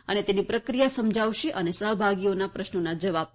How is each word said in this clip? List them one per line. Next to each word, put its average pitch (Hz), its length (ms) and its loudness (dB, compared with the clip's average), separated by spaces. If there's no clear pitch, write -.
અને 202 140 0
તેની 196 200 2
પ્રક્રિયા 233 460 0
સમજાવશે 226 600 0
અને 180 220 0
સહભાગીઓના 196 760 0
પ્રશ્નોના 175 460 -4
જવાબ 165 420 -2